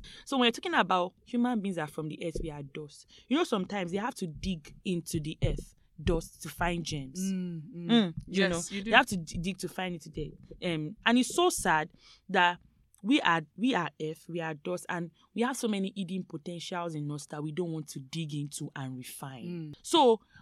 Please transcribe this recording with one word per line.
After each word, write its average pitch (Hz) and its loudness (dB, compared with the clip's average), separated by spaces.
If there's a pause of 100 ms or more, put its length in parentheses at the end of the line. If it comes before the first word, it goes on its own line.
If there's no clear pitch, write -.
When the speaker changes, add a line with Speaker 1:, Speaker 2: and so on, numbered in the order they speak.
(260)
Speaker 1:
So 277 0
when 247 6
you're 233 6
talking 349 -4
about 180 2 (120)
human 240 2
beings 185 -2
are 151 -4
from 156 -6
the - -10
earth, 160 -4
we 156 -4
are 147 -10
dust. 147 -14 (200)
You 247 2
know, 349 4
sometimes 190 -2
they 190 -2
have 233 -2
to 185 -6
dig 156 -6 (120)
into 175 -2
the 151 -6
earth. - 0 (260)
Dust 165 0
to 170 -8
find 175 0
gems. 143 -6
Speaker 2:
Mm, 180 -2 (140)
mm. 170 -8
Speaker 1:
Mm, 202 6 (120)
you 185 2
Speaker 2:
Yes, 190 4
Speaker 1:
know, 170 0 (160)
Speaker 2:
you 196 -6
do. 220 -4
Speaker 1:
they 214 8
have 254 10
to 196 -2
d-, 165 -6
dig 185 -2
to - -6
find 185 -4
it 160 -12
there. - -6
Um, 156 -4 (100)
and 233 6
it's - 0
so 349 6
sad 160 2 (400)
that 180 4 (460)
we 269 4
are, 165 4 (160)
we 240 2
are 165 0 (120)
earth, 156 -6
we 160 -6
are 160 -4
dust, 175 -6
and 170 -4 (240)
we 208 0
have 247 0
so 240 -2
many 196 0
hidden 185 -4
potentials 170 -6
in 147 -4
us 147 -8
that 151 -8
we 156 -4
don't 170 -2
want 156 -8
to 147 -10
dig 147 -6
into 147 -6
and 131 -8
refine. 131 -12
Speaker 2:
Mm. 165 -8 (100)
Speaker 1:
So 262 6 (200)